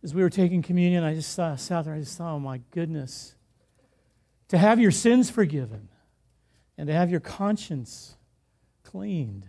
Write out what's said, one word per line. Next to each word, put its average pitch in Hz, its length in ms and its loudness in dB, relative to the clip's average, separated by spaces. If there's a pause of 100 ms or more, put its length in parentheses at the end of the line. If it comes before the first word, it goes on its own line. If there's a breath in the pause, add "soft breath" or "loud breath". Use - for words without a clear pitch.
As 143 100 -10
we 185 100 2
were 180 80 6
taking 180 300 2
communion, 175 440 2
I 156 100 0
just 156 200 -6
saw, 165 200 -2
sat 160 300 -4
there, 156 100 -8
I 151 60 -6
just - 180 -12
thought, 170 160 -6
"Oh 143 60 -4
my 131 220 -8 (100)
goodness." 160 640 -8 (1120)
To 185 100 2
have 214 220 6
your 214 100 6
sins 240 400 4
forgiven 131 580 -2 (880)
and 151 120 -8
to 156 40 -2
have 175 200 2
your 165 80 -2
conscience - 960 -6 (680)
cleaned 151 680 -8